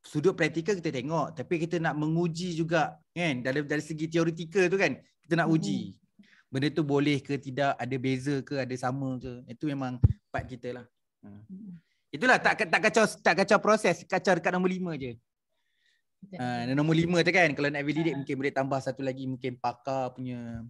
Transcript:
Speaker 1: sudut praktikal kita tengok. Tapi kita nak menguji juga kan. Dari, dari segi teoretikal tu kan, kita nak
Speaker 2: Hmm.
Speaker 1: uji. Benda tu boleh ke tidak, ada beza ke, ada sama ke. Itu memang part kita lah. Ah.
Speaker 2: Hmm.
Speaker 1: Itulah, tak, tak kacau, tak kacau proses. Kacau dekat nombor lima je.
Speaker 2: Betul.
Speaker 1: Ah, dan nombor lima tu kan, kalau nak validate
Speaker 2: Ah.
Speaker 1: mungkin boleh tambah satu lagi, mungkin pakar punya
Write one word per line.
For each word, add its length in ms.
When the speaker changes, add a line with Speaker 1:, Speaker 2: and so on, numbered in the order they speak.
Speaker 1:
sudut 320
praktikal 400
kita 180
tengok. 460
Tapi 220
kita 200
nak 160
menguji 640
juga 400
kan. 280
Dari, 200
dari 200
segi 280
teoretikal 600
tu 80
kan, 200
kita 160
nak 120
Speaker 2:
Hmm. 80
Speaker 1:
uji. 240
Benda 200
tu 120
boleh 400
ke 160
tidak, 400
ada 200
beza 440
ke, 160
ada 160
sama 440
ke. 300
Itu 220
memang 320
part 160
kita 300
lah. 100
Ah. 240
Speaker 2:
Hmm. 320
Speaker 1:
Itulah, 280
tak, 300
tak 160
kacau, 220
tak 160
kacau 220
proses. 460
Kacau 280
dekat 200
nombor 160
lima 280
je. 200
Speaker 2:
Betul. 220
Speaker 1:
Ah, 240
dan 100
nombor 220
lima 240
tu 100
kan, 220
kalau 160
nak 160
validate 260
Speaker 2:
Ah. 80
Speaker 1:
mungkin 160
boleh 160
tambah 300
satu 240
lagi, 240
mungkin 260
pakar 560
punya 600